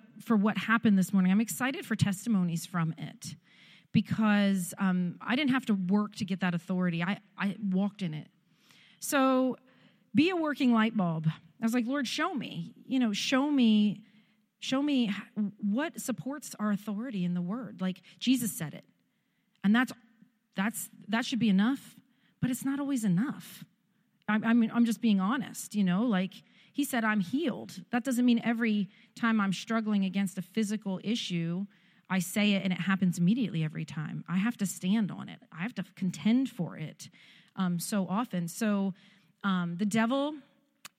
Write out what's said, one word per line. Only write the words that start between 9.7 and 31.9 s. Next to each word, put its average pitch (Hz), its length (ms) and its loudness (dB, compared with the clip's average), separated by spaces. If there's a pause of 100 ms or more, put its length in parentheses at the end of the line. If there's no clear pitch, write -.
be 311 160 4
a 359 60 0
working 294 360 2
light 220 240 4
bulb. 165 300 0
I - 380 -6
was 226 80 0
like, 247 140 0
"Lord, 269 200 -2
show 339 280 -2
me, 170 400 -8 (120)
you 262 120 0
know, 226 160 2
show 277 360 0
me, 214 520 4 (580)
show 269 220 -2
me 262 260 2
h-, 202 360 -4 (160)
what 247 380 -2
supports 269 640 -8
our 208 100 0
authority 208 540 -4
in 175 80 0
the 175 80 -2
word." 185 400 -6
Like, 185 220 -4 (160)
Jesus 233 340 0
said 151 220 -8
it. - 100 -18 (800)
And 202 100 6
that's, 247 180 2 (640)
that's, 196 360 -4 (180)
that 226 160 0
should 240 140 -4
be 220 100 2
enough, 208 480 2 (460)
but 247 80 0
it's 247 140 -4
not 277 140 -2
always 277 260 -2
enough. 208 600 -2 (640)
I, 214 60 2
I 220 180 2
mean, 233 220 4
I'm 233 100 4
just 226 160 0
being 208 200 4
honest, 214 540 -4
you 208 100 2
know, 180 180 2
like, 190 320 0 (400)
he 285 100 0
said, 233 200 -2
"I'm 214 160 2
healed." 226 680 -4
That 240 140 -2
doesn't 247 220 2
mean 233 180 6
every 220 460 0 (240)
time 226 260 2
I'm 196 140 2
struggling 214 500 0
against 190 320 -2
a 185 60 -6
physical 208 600 -4
issue, 180 640 -2 (460)